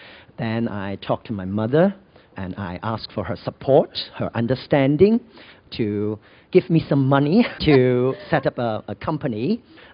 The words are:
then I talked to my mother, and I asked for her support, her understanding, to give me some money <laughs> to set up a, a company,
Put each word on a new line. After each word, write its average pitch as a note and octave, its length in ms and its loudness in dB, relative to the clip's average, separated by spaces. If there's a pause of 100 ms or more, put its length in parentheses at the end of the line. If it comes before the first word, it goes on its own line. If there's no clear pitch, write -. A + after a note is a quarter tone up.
(380)
then A#2 300 -4
I G2 300 -8
talked - 300 -6
to A#2+ 60 -8
my G2 120 -6
mother, B2 500 0 (400)
and F#2+ 220 -8
I F2+ 260 -8
asked A2 300 -8
for G#2 100 -6
her G2+ 120 -6
support, - 600 0 (180)
her G2 200 -4
understanding, C#3+ 840 2 (520)
to G#2 460 -4 (340)
give - 180 2
me D#3+ 180 2
some C#3 220 2
money D3 440 4
<laughs> - 60 -16
to B2+ 540 4 (160)
set D3 160 0
up D3+ 120 -2
a, A2+ 300 -4
a G#2 80 -8
company, D3+ 680 -4 (320)